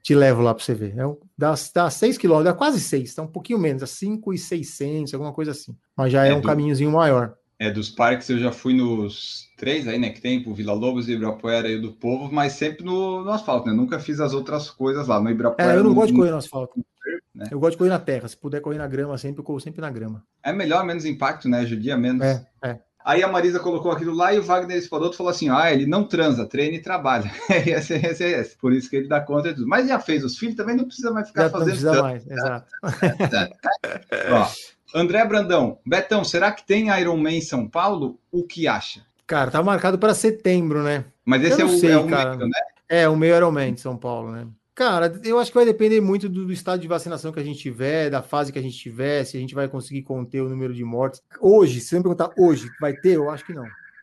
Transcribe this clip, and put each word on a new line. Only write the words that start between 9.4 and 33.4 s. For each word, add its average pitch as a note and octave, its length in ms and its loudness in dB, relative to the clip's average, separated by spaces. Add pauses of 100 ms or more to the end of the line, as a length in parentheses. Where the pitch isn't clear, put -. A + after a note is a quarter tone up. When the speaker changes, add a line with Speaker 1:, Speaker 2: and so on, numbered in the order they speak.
Speaker 2:
três C#3 280 -4
aí, A2+ 140 -2
né, A2+ 120 -2
que - 100 -18
tem, B2 200 -2
pro A2+ 120 -10
Vila G#2 180 -4
Lobos, A#2+ 380 -2
Ibirapuera A2+ 580 -2
e A2 80 -2
o A2 60 -6
do A2 100 -8
Povo, C3 420 -4
mas C#3+ 200 0
sempre D#3 320 -6
no, F#3 400 -4
no G#3 60 -4
asfalto, C#3+ 360 -2
né? A2 60 0
Nunca B2 260 0
fiz D3+ 220 -6
as C#3 120 -2
outras C#3+ 360 -6
coisas C3+ 400 -4
lá. G#2+ 100 2
No A2 100 2
Ibirapuera D3 440 2
Speaker 1:
É, - 20 6
eu F#3 80 6
não G#3+ 60 6
Speaker 2:
não, - 60 6
Speaker 1:
gosto A3 120 6
de B3 60 2
Speaker 2:
não B3 80 6
Speaker 1:
correr E3+ 100 4
no D#3+ 60 -2
asfalto. C3 420 -8 (560)
Speaker 2:
né? G#2 160 -12
Speaker 1:
Eu C#3+ 80 -6
gosto E3 140 4
de E3 60 -8
correr F#3 100 4
na F3 100 2
terra. B2 300 -4
Se - 80 -18
puder D3 240 -8
correr D3 160 -6
na D3 100 -8
grama C#3 300 -4
sempre, C#3+ 240 -10
eu - 20 -20
corro C#3+ 160 -6
sempre D#3 220 -14
na D#3 80 -8
grama. A2 340 -10 (180)
Speaker 2:
É D3+ 120 -4
melhor, F3+ 320 0
menos E3+ 180 -4
impacto, D3 460 -2
né? B2 160 2
Judia A#2 320 -4
menos. B2+ 280 0
Speaker 1:
É, C3 200 0 (180)
é. B2 160 -8 (240)
Speaker 2:
Aí F3 200 2
a G3 40 2
Marisa F3 320 2
colocou E3+ 320 -2
aquilo E3 220 -4
lá F3+ 200 2
e G#3 60 4
o F#3+ 40 0
Wagner F3+ 340 0
Espadoto E3+ 400 -4
falou F3+ 140 -2
assim: D3+ 180 -2
ah, D3+ 240 4
ele C#3 120 2
não F#3+ 200 2
transa, D3+ 400 2
treina D3 320 -2
e E3 40 -12
trabalha. C3 480 -2 (100)
<laughs> - 100 -12
Esse, E3 460 -2
esse, E3 280 -4
esse. D3+ 340 -4
Por B2+ 140 -2
isso B2+ 180 0
que C#3 60 -6
ele C3+ 140 -4
dá D3 100 0
conta D3 300 -2
de D#3 60 -6
tudo. B2 120 -6
Mas A#3+ 220 2
já B3+ 100 0
fez D3 240 -2
os B2 140 -6
filhos, A3 180 -6
também A3+ 220 -2
não B3+ 80 0
precisa A#3 260 -6
mais G#3+ 160 -4
ficar - 160 -2
Speaker 1:
Já D#3+ 40 4
não - 120 -2
Speaker 2:
fazendo D#3+ 120 0
Speaker 1:
precisa C#3 200 0
Speaker 2:
tanto. D#3 120 4
Speaker 1:
mais, B2 220 -8
exato. B2+ 460 -6 (100)
Speaker 2:
<laughs> D3 680 0 (840)